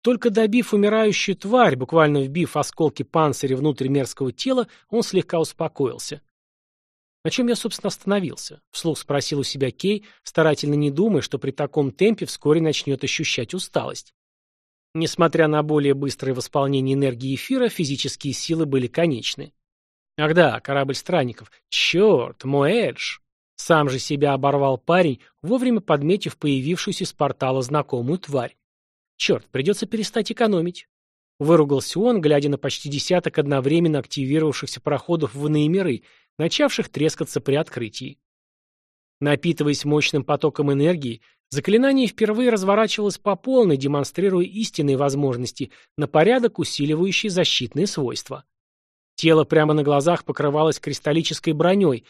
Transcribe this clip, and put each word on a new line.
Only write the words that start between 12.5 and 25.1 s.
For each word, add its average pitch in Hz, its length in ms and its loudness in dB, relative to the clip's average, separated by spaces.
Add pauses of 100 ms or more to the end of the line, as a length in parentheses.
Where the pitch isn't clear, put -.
начнёт 143 420 -2
ощущать - 520 -4
усталость. - 600 -6 (800)
Несмотря 165 540 2
на 151 140 2
более 147 320 2
быстрое 135 400 -4
восполнение 135 600 -2
энергии 135 400 -2
эфира, 254 340 -2
физические 139 640 -4
силы 160 340 -4
были 135 200 0
конечны. 147 640 -4 (640)
«Ах 151 180 0
да, 147 260 4
корабль 139 340 -2
странников. 131 560 -4 (180)
Чёрт, 170 760 2
мой 139 280 2
Эдж!» 185 460 -4 (380)
Сам 151 340 2
же 131 80 -4
себя 143 360 0
оборвал 139 440 0
парень, 170 420 2 (220)